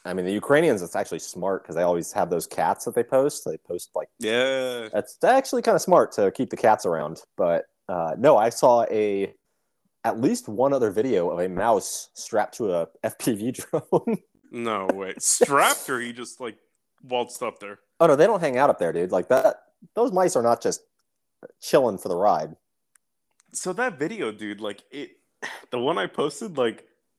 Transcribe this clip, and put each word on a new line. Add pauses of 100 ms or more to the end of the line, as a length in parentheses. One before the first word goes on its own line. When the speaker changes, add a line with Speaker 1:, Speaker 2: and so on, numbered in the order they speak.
Speaker 1:
I
mean,
the
Ukrainians,
it's
actually
smart
'cause
they
always
have
those
cats
that
they
post.
They
post,
like, (100)
Speaker 2:
Yeah.
Speaker 1:
That's
actually
kinda
smart
to
keep
the
cats
around. (140)
But, (220)
uh,
no,
I
saw
a, (680)
at
least
one
other
video
of
a
mouse
strapped
to
a (140)
F
P
V
<laughs>
drone. (280)
Speaker 2:
No
way.
Strapped,
or
he
just,
like, (460)
waltzed
up
there? (200)
Speaker 1:
Oh,
no,
they
don't
hang
out
up
there,
dude.
Like,
that, (380)
those
mice
are
not
just (800)
chilling
for
the
ride. (960)
Speaker 2:
So
that
video,
dude,
like,
it, (320)
<sighs>
the
one
I
posted,
like, (320)